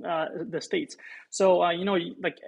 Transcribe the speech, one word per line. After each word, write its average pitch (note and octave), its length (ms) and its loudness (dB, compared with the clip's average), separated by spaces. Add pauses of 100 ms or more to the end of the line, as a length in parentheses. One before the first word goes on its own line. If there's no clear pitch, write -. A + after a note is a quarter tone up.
uh, D#3+ 200 0 (240)
the D#3+ 100 -4
States. - 380 -4 (320)
So, F#3 340 6
uh, F3 80 4
you F3 140 -2
know, G3+ 80 0
y-, F3 180 0 (100)
like, - 160 -2 (100)